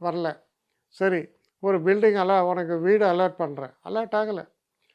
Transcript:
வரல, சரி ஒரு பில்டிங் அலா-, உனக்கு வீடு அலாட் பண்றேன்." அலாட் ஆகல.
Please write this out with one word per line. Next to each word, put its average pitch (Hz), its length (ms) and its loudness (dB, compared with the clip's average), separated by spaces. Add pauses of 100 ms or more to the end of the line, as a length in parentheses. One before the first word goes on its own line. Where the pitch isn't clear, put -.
வரல, 170 400 -6 (460)
சரி 180 400 -2 (320)
ஒரு 196 200 0
பில்டிங் 202 360 2
அலா-, 190 260 2
உனக்கு 175 380 -2
வீடு 208 260 4
அலாட் 180 300 2
பண்றேன்." 139 380 -8 (100)
அலாட் 220 320 -6
ஆகல. 214 340 -4 (460)